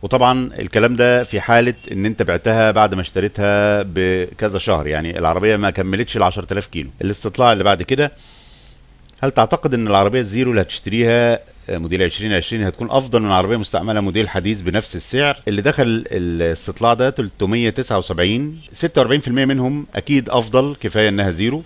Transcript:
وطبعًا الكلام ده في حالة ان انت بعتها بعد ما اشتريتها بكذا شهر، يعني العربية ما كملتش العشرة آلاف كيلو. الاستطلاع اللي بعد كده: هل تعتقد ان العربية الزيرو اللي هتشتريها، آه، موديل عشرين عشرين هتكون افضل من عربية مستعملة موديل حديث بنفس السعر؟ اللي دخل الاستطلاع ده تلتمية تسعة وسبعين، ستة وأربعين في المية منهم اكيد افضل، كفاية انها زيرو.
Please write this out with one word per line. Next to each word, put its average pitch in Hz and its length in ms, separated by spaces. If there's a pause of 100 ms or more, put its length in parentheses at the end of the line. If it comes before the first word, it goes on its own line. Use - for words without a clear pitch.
وطبعًا 123 560
الكلام 113 380
ده 123 280
في 104 160
حالة 120 340 (180)
ان 98 140
انت 110 160
بعتها 110 480
بعد 107 240
ما 95 60
اشتريتها 101 840
بكذا 92 760
شهر، 80 280
يعني 78 320
العربية 90 380
ما 101 140
كملتش 95 460
العشرة 95 360
آلاف 101 140
كيلو. 69 240 (120)
الاستطلاع 110 500
اللي 95 120
بعد 98 180
كده: 139 300 (1120)
هل 135 80
تعتقد 131 440
ان 117 120
العربية 101 340
الزيرو 120 300
اللي 107 120
هتشتريها، 117 800 (300)
آه، 90 80
موديل 85 240
عشرين 101 300
عشرين 101 340
هتكون 107 240
افضل 123 320
من 104 80
عربية 95 260
مستعملة 107 440
موديل 101 280
حديث 98 320
بنفس 90 360
السعر؟ 139 400 (120)
اللي 104 140
دخل 120 500
الاستطلاع 87 840
ده 127 160
تلتمية 110 600
تسعة 113 280
وسبعين، 107 640 (120)
ستة 165 280
وأربعين 131 200
في - 80
المية 131 160
منهم 135 500
اكيد 135 340
افضل، 127 520
كفاية 107 280
انها 98 220
زيرو. 117 360